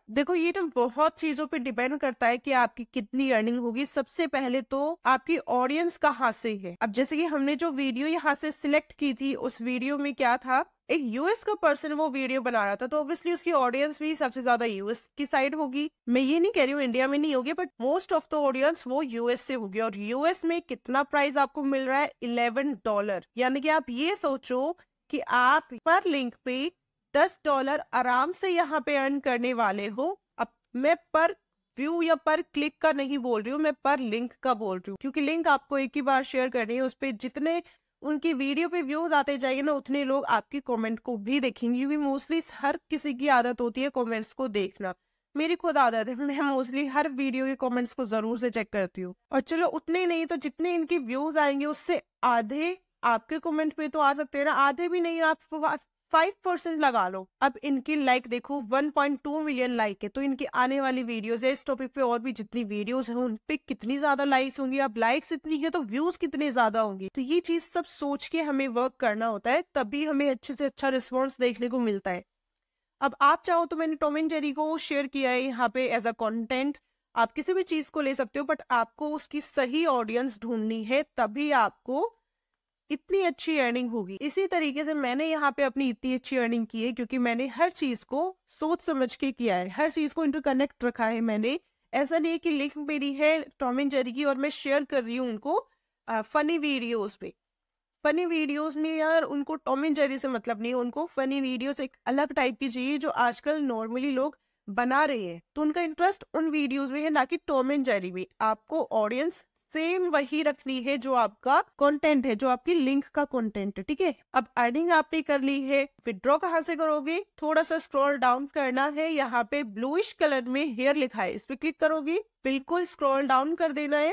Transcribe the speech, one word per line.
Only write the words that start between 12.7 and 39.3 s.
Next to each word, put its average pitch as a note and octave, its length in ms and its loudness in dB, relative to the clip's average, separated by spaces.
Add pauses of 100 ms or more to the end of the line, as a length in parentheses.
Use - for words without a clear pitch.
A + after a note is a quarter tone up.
था, B3 100 -6
तो D4+ 160 0
obviously D#4+ 320 -4
उसकी E4+ 180 -2
ऑडियंस C#4 480 2
भी D#4 160 -2
सबसे C4 260 -2
ज्यादा A#3+ 220 2
यूएस G#3+ 520 -4
की C#4+ 100 -4
साइड C4+ 280 0
होगी। D4 360 -2 (180)
मैं B3 120 4
ये C#4 200 4
नहीं G4 120 4
कह D#4 120 4
रही C4 80 0
हूँ D4 100 0
इंडिया B3+ 260 0
में C#4+ 100 2
नहीं D4 160 2
होगी, B3+ 180 0
but F4+ 160 -4 (140)
most D4 300 0
of D#4+ 220 0
the D4+ 80 2
audience C#4 440 2
वो B3+ 160 0
यूएस A#3+ 380 -2
से - 140 -6
होगी। G#3+ 260 -4
और A3 180 -2
यूएस C4+ 460 0
में E4+ 180 0
कितना B3+ 400 -4
प्राइस C#4+ 340 0
आपको C#4 260 0
मिल C4+ 240 0
रहा C4 120 2
है, C#4+ 140 0 (100)
इलेवन A#3+ 500 0 (120)
डॉलर। G3+ 420 0 (100)
यानी B3+ 240 2
कि C#4+ 80 -2
आप D#4 220 2
ये D4 260 0
सोचो C4+ 600 -2 (320)
कि D4+ 100 -2
आप B3+ 480 4 (160)
पर F4 220 4
लिंक C#4 280 0 (100)
पे C4 260 -2 (440)
दस E4 300 4
डॉलर C#4 380 0 (120)
आराम B3+ 380 2
से F#4+ 160 -4
यहाँ E4 320 2
पे D4 160 0
अर्न C4+ 240 2
करने B3 340 0
वाले G3+ 340 0
हो। A#3+ 180 -2 (320)
अब A#3 100 -2 (280)
मैं D4 200 4 (180)
पर E4 200 4 (440)
व्यू D#4 240 -2
या D#4+ 120 4
पर D#4 300 0
क्लिक - 360 -4
का D#4 120 4
नहीं C#4 260 -2
बोल A#3 240 0
रही A#3 100 -4
हूँ, D4 80 -2
मैं D4+ 120 2 (120)
पर C4+ 140 4
लिंक A#3 340 -4 (100)
का C4 120 2
बोल G3+ 240 -4
रही F#3 120 -10
हूँ, G3 100 -8
क्योंकि C4+ 200 -4
लिंक D#4+ 280 0
आपको C#4 300 2
एक C4+ 160 -2
ही D4 80 -2
बार C4+ 200 2
शेयर C4 260 -2
करनी A#3 260 -2
है। B3 60 0
उस C4 140 -2
पे C4+ 180 -4
जितने D4 500 -2 (400)
उनकी D4+ 300 0
वीडियो C#4 360 0
पे F4 140 -2
व्यूज D4+ 300 -2
आते C#4+ 260 2